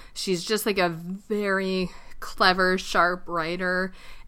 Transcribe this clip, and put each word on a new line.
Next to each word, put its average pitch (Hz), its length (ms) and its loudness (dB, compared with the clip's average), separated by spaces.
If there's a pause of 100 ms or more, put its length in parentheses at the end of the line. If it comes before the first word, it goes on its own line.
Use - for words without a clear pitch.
(140)
she's 180 300 -2
just, 214 220 0
like, 202 120 0
a 175 100 4
very 190 1000 -2 (300)
clever, 185 580 4
sharp 180 480 2
writer, 180 680 -2 (360)